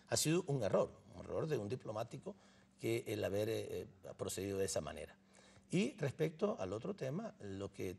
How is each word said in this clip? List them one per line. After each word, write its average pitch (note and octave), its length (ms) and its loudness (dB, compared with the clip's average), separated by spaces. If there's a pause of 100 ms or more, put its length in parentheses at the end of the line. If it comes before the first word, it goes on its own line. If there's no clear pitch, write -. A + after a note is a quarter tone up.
ha A#2+ 80 2
sido D#3+ 300 4
un C#3 160 0
error, E3+ 280 4 (240)
un F2 60 -12
error F#2+ 260 -2
de D3 120 2
un G#2 100 -2
diplomático A#2+ 680 -4 (440)
que A2+ 280 2
el G#2 160 0
haber, G2+ 260 2
eh, G#2 340 -2
eh, - 40 -10 (300)
procedido G2 420 -2
de G2 60 4
esa F#2+ 160 0
manera. D2+ 360 -6 (540)
Y G#3+ 280 4
respecto D#3+ 600 0
al F#2 140 -2
otro E3 220 -2
tema, E3+ 460 -4
lo G2 320 -6
que F#2+ 260 -4